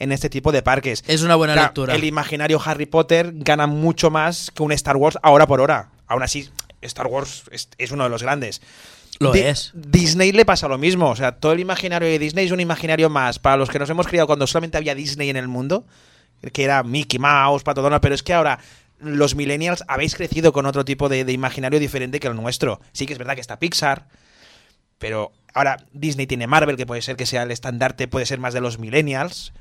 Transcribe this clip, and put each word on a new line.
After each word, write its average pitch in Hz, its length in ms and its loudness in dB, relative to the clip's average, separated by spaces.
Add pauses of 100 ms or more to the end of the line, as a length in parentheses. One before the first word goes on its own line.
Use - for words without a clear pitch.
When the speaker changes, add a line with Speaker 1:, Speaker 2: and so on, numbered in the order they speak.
Speaker 1:
en 139 100 -4
este 139 200 -2
tipo 135 200 -2
de 139 120 2
parques. 131 440 -2
Speaker 2:
Es 156 160 0
una 170 140 4
buena 156 160 2
Speaker 1:
Claro, 151 160 4
Speaker 2:
lectura. 131 260 -4
Speaker 1:
el 156 100 0
imaginario 151 600 -2
Harry 147 220 -4
Potter 165 480 2
gana 151 340 2
mucho 156 420 2
más 156 400 0
que - 140 -8
un 151 80 0
Star 139 240 0
Wars 151 260 2
ahora 151 240 10
por 135 140 4
hora. 135 300 0 (160)
Aún 127 160 -2
así, 139 260 -6 (320)
Star 123 280 -8
Wars 135 420 -6
es, - 260 -14
es 120 140 -6
uno 143 140 -2
de 123 60 0
los 113 120 -4
grandes. 127 400 -4 (560)
Speaker 2:
Lo 135 140 4
Speaker 1:
Di-, - 80 6
Speaker 2:
es. 139 340 -2
Speaker 1:
Disney 165 580 2
le 220 140 8
pasa 170 220 2
lo 131 100 -2
mismo. 165 320 2
O 113 60 -2
sea, 127 160 0
todo 151 200 0
el 170 80 2
imaginario 180 480 -2
de 160 120 2
Disney 165 260 0
es 175 60 -2
un 180 80 0
imaginario 160 500 0
más 131 300 0
para 135 180 4
los 135 100 0
que 143 120 -4
nos 143 100 -4
hemos 170 160 -2
criado 165 220 2
cuando 143 180 2
solamente 165 320 -2
había 147 160 -4
Disney 143 340 -6
en 135 80 -4
el 127 120 -6
mundo, 131 360 -4 (680)
que 143 120 -2
era 135 200 2
Mickey 131 340 -4
Mouse, 139 460 4
Pato 135 180 -2
Donald, 143 180 2
pero 139 140 2
es 135 80 -4
que 180 100 -4
ahora 151 280 2 (400)
los 147 340 0
millennials 147 540 -4
habéis 139 260 -2
crecido 160 380 2
con 139 140 -2
otro 139 180 -2
tipo 139 240 -2
de, 131 160 -2
de 131 80 -2
imaginario 131 480 -2
diferente 135 400 -4
que 131 80 -6
el 117 80 -6
nuestro. 117 440 -4 (120)
Sí - 140 -8
que 151 60 -8
es 147 60 -8
verdad 127 160 -6
que 131 60 -10
está 120 180 -14
Pixar, 151 480 -2 (920)
pero 107 340 -8 (220)
ahora 135 240 0 (140)
Disney 143 340 -6
tiene 123 200 -6
Marvel, 147 300 2
que 123 100 -8
puede 120 160 -8
ser 131 140 -8
que 123 100 -8
sea 123 160 -4
el 120 80 -6
estandarte, 123 580 -4
puede 127 180 -6
ser 135 120 -6
más 123 160 -6
de 123 60 -4
los 117 180 -6
millennials, 139 840 -4